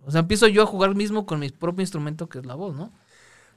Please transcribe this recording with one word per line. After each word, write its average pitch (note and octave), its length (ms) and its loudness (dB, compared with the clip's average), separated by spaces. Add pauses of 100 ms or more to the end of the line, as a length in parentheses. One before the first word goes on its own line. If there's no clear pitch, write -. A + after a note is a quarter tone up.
O C#3 60 -10
sea, D#3+ 100 4
empiezo G#3 260 4
yo G#3+ 160 6
a G#3+ 40 6
jugar G3 280 0
mismo G#3 300 -2
con D#3 160 -4
mi C#3+ 80 -4
propio F3 320 -6
instrumento D#3+ 480 -6
que - 120 -14
es C3 40 -14
la C3+ 100 -12
voz, E3 220 -8
¿no? F#3+ 160 -12 (640)